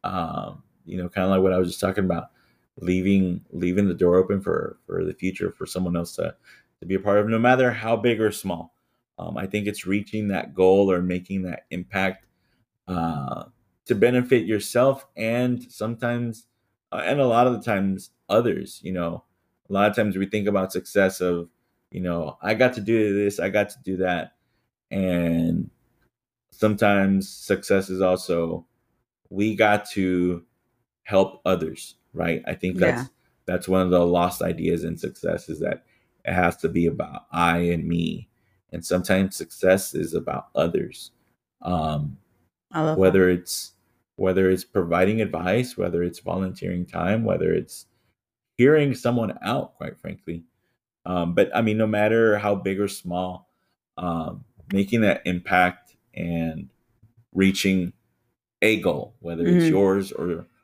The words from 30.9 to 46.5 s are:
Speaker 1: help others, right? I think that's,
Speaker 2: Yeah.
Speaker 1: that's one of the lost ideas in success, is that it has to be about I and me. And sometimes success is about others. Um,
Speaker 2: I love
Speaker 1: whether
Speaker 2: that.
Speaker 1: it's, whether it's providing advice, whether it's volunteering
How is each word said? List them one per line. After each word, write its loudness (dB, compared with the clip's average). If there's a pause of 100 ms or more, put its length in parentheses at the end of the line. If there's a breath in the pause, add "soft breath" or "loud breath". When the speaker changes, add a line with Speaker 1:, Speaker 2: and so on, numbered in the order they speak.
Speaker 1:
help 2
others, -2 (180)
right? -2
I -6
think -4
that's, 2
Speaker 2:
Yeah. -8 (380)
Speaker 1:
that's -4
one 4
of 0
the 6
lost 0
ideas -2
in -6
success, -6
is -10
that -6 (420)
it -4
has 2
to -4
be 0
about -4
I 0
and 0
me. -4 (420)
And -10
sometimes 0
success 0
is -4
about -6
others. -2 (500)
Um, -4 (540)
Speaker 2:
I -4
love 0
Speaker 1:
whether 6
Speaker 2:
that. -2
Speaker 1:
it's, -10 (420)
whether 2
it's 2
providing 0
advice, -2
whether -2
it's -6
volunteering -6